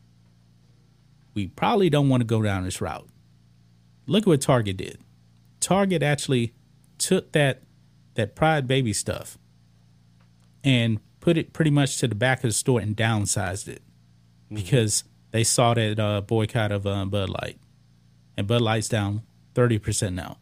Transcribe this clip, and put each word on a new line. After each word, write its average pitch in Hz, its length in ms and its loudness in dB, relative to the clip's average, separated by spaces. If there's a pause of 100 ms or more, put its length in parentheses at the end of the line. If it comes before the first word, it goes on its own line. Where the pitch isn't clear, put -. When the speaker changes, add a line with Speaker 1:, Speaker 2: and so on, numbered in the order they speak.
(1400)
Speaker 1:
We 101 120 -4
probably 190 420 0
don't 143 200 2
wanna 127 160 2
go 110 160 0
down 98 220 -2
this 90 180 -8
route." 80 260 -8 (1000)
Look 208 160 0
at - 40 -4
what 151 140 4
Target 107 360 2
did. - 200 -10 (600)
Target 185 420 2
actually 143 520 0 (440)
took - 360 -2
that, 143 280 2 (540)
that 107 200 -2
Pride 156 320 2
Baby 127 260 0
stuff - 440 -8 (1300)
and 117 360 2 (200)
put 170 180 2
it - 160 -6
pretty 156 180 2
much 143 260 2
to 135 100 0
the 107 80 -4
back 123 280 2
of 120 60 0
the 107 40 -2
store 127 260 0
and 104 180 -4
downsized 101 720 -2
it - 140 -14 (640)
Speaker 2:
Mm-hmm. 107 100 -14
Speaker 1:
because 107 480 0 (280)
they 110 120 2
saw 117 300 2
that, 110 260 0
uh, 104 220 0
boycott 107 500 -2
of, 101 140 -4
uh, 98 200 -2
Bud 98 240 -4
Light. - 280 -10 (800)
And 101 100 -4
Bud 120 140 2
Light's 110 280 0
down 104 340 -2 (320)
thirty 120 240 4
percent 101 360 -4
now. - 260 -10